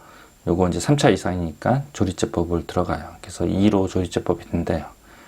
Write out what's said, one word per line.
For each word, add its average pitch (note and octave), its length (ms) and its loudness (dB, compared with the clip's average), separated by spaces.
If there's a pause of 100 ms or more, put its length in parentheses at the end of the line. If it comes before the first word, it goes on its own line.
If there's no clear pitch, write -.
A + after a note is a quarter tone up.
(480)
요거 F2+ 220 4
이제 E2+ 100 -2
삼 C#3+ 180 2
차 C#3+ 120 6
이상이니까 F#2 760 0 (100)
조리제법을 F2 760 -2
들어가요. E2 540 -4
그래서 - 240 -6
이로 F#2+ 420 2
조리제법이 - 640 -2
된대요. E2+ 360 -2 (420)